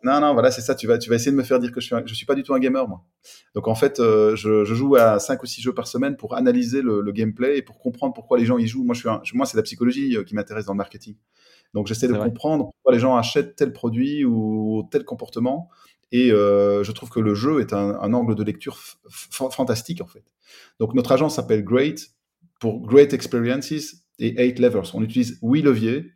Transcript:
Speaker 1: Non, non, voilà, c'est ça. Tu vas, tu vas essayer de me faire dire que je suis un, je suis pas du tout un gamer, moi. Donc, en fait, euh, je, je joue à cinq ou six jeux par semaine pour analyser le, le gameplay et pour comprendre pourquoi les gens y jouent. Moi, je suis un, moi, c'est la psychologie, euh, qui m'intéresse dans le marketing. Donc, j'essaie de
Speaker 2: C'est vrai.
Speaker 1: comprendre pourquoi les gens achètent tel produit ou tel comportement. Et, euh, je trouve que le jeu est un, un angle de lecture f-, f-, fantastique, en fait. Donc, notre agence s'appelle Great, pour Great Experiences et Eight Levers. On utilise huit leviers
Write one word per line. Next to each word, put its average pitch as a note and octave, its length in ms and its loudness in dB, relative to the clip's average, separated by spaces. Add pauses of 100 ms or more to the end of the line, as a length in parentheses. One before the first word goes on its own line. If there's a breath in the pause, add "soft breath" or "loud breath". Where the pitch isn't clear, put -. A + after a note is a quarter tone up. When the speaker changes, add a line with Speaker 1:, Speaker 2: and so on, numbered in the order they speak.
Speaker 1:
Non, C3 160 2
non, D3 140 2
voilà, B2 180 4
c'est B2 120 -8
ça. C3 120 0
Tu A2+ 120 -10
vas, A2+ 100 4
tu A2+ 140 -4
vas A#2+ 60 4
essayer A#2 140 0
de C#3 60 2
me C3+ 60 0
faire B2+ 160 2
dire A#2+ 120 -2
que A#2+ 120 -10
je - 20 -10
suis - 100 -6
un, A#2 120 -2
je A2+ 80 -12
suis - 100 -12
pas C#3 100 0
du C3+ 80 -4
tout C3+ 120 -2
un C3 40 2
gamer, C3 300 0
moi. F2+ 160 -14 (500 loud breath)
Donc, G#2 140 -4
en A2 60 2
fait, C3+ 260 0
euh, G#2+ 340 6
je, G#2+ 300 2
je G#2+ 100 -2
joue C3+ 220 4
à A2+ 220 8
cinq C3 240 -4
ou C3 40 -14
six - 140 -14
jeux A#2+ 140 -4
par A#2 120 -6
semaine C3+ 300 -4
pour A2 180 -10
analyser B2 460 2
le, A2 220 0
le G#2 100 -4
gameplay A2 460 0
et C3 40 -4
pour - 160 -16
comprendre B2+ 360 -6
pourquoi B2 240 0
les A#2 80 2
gens B2 100 2
y A#2 100 0
jouent. B2 160 -4
Moi, A#2+ 120 0
je A#2+ 60 -10
suis A#2 100 -4
un, G#2+ 100 -2 (140)
moi, B2+ 100 0
c'est A#2+ 140 -4
la G#2+ 40 2
psychologie, B2 540 -2
euh, G2+ 80 -4
qui F#2 100 -14
m'intéresse G#2 300 -6
dans G2 80 -8
le G2 60 -4
marketing. G2+ 380 -10 (580 soft breath)
Donc, G#2 120 -2
j'essaie A2+ 220 -2
de A#2+ 60 2
Speaker 2:
C'est G#2 40 -2
vrai. G#2+ 100 -2
Speaker 1:
comprendre D3 440 -2
pourquoi B2+ 220 2
les A#2+ 40 2
gens B2+ 160 2
achètent B2 420 -2
tel C3 180 -2
produit C3 500 -4
ou A2 680 -2
tel C3+ 140 -2
comportement. B2+ 640 -6 (440 soft breath)
Et, B2 200 4
euh, G2+ 500 4
je G2+ 100 -6
trouve - 180 -14
que A#2 100 -4
le G#2+ 140 2
jeu C3+ 260 0
est G#2+ 140 -4
un, G2+ 260 -4
un G2+ 140 -2
angle A#2+ 200 0
de G#2 80 -4
lecture - 360 -8
f-, - 180 -20 (140)
f-, - 420 -10
fantastique, B2 480 -4
en - 60 -10
fait. - 180 -20 (540 soft breath)
Donc, A2 160 -2
notre B2+ 180 2
agence C#3+ 220 2
s'appelle G#2+ 280 -2
Great, B2+ 500 -2 (460)
pour A2+ 220 -4
Great C#3 320 6
Experiences C3 840 -4 (220)
et A#2 240 -2
Eight B2 160 2
Levers. A2+ 360 2
On G#2+ 80 -2
utilise A#2 400 -2
huit D3+ 180 2
leviers C3 560 0